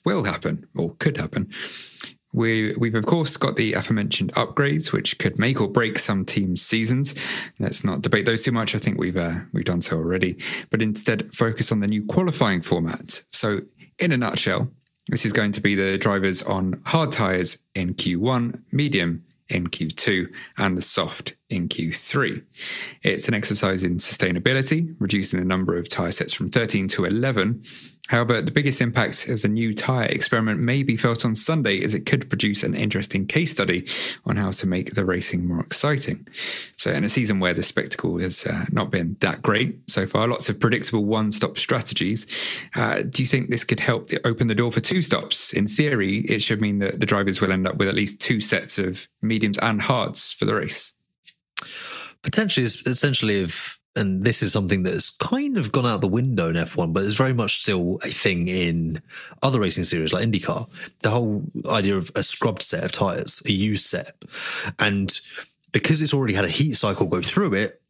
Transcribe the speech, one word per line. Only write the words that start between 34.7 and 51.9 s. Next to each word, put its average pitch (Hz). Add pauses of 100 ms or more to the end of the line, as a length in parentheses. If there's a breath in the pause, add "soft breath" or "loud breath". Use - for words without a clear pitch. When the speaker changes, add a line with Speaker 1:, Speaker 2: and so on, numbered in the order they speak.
Speaker 1:
the 98
racing 90
more 87
exciting. - (500 loud breath)
So -
in -
a 104
season 107
where 90
the 85
spectacle -
has, 90
uh, 87
not -
been 87
that 95
great -
so 95
far, 107
lots -
of 104
predictable 113
one-stop 107
strategies, 120 (480 loud breath)
uh, -
do 135
you 127
think 131
this 120
could -
help 113 (140)
open 117
the 107
door 117
for -
two 185
stops? -
In 101
theory, 104 (100)
it 110
should 107
mean 104
that 98
the -
drivers 98
will 95
end 92
up 90
with 98
at 95
least 98
two 113
sets -
of 92 (140)
mediums 107
and 110
hards -
for -
the 104
race. - (1300 loud breath)